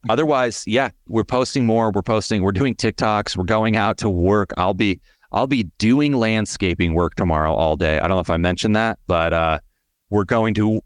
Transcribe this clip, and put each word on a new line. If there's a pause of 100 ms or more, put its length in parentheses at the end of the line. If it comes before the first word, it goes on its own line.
(100)
Otherwise,
yeah, (180)
we're
posting
more.
We're
posting,
we're
doing
TikToks.
We're
going
out
to
work.
I'll
be, (320)
I'll
be
doing
landscaping
work
tomorrow
all
day.
I
don't
know
if
I
mentioned
that,
but,
uh, (520)
we're
going
to